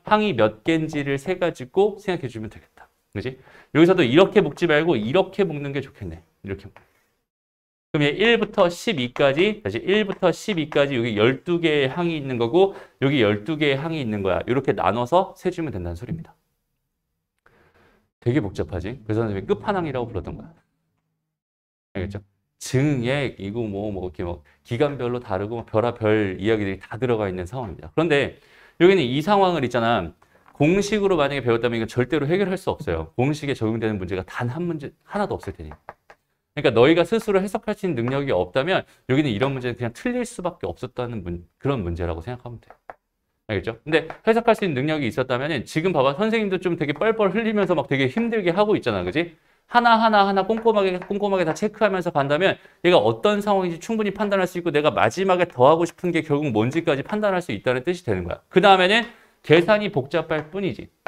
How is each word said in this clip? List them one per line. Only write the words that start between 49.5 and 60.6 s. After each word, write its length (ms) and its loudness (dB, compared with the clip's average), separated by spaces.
하나하나 600 4
하나 200 0
꼼꼼하게, 520 2
꼼꼼하게 460 -2
다 100 0
체크하면서 560 0
간다면 480 0
얘가 140 6
어떤 420 2
상황인지 380 0
충분히 340 -2
판단할 360 0
수 100 -8
있고 140 -2
내가 180 4
마지막에 560 2
더 220 6
하고 160 6
싶은 260 -4
게 120 0
결국 280 -2
뭔지까지 540 0
판단할 360 -2
수 120 -8
있다는 320 -2
뜻이 200 -4
되는 200 -2
거야. 240 -8
그 120 4
다음에는 440 6
계산이 480 4
복잡할 580 -4
뿐이지. 380 -8